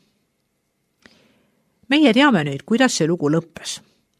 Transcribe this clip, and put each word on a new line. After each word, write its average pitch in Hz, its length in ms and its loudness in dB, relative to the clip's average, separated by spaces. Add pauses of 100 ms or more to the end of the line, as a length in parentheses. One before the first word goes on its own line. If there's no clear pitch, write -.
(1900)
Meie 285 240 4
teame 233 320 2
nüüd, 139 200 -8
kuidas 240 320 0
see 160 120 0
lugu 160 200 -2
lõppes. - 520 -6 (400)